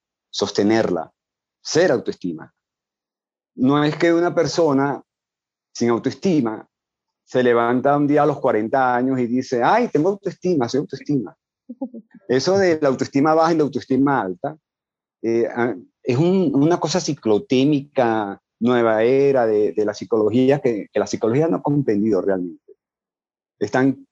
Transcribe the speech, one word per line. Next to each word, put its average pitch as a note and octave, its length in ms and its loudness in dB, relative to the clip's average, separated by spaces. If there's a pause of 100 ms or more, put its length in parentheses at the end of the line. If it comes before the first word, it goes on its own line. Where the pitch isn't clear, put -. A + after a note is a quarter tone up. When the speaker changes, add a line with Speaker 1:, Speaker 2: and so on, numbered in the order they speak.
(300)
Speaker 1:
sostenerla, G2+ 840 -2 (500)
ser E3 300 0
autoestima. F#2 600 -6 (1040)
No C#3 280 2
es D3+ 120 -2
que E3+ 160 2
una E3+ 220 0
persona C#3+ 680 0 (680)
sin A#2+ 180 0
autoestima A#2+ 760 -2 (580)
se B2+ 180 -2
levanta B2 540 2
un D3 100 2
día D3 160 2
a D3+ 40 2
los C#3+ 140 -2
cuarenta B2 540 0
años B2+ 260 0
y A#2+ 60 -2
dice, B2 360 -2
"Ay, G#3 260 2
tengo D#3 220 0
autoestima, E3+ 580 -4
soy C3 120 -2
autoestima". C3 560 -6 (320)
Speaker 2:
<laughs> A#3+ 400 -16 (200)
Speaker 1:
Eso D#3 300 0
de F3 220 2
la D3 80 2
autoestima C#3 460 0
baja E3 200 4
y - 20 2
la D3+ 80 2
autoestima C3+ 560 0
alta, G#2 360 -8 (640)
eh, A2+ 320 0
ah, A#2+ 200 -2 (280)
es B2+ 160 -2
un, F3 360 2
una D#3+ 240 2
cosa F3 220 -2
ciclotémica, C3 1400 0 (200)
nueva A#2 420 2
era C3+ 440 4
de, G#2+ 260 2
de G#2 120 -2
la G#2 100 -2
psicología A#2+ 640 0
que, A2 320 -2
que - 80 -2
la G#2+ 60 0
psicología C3 420 -2
no F#3 100 -2
ha - 40 -10
comprendido A2 580 0
realmente. F2+ 540 -6 (840)
Están, B2+ 540 0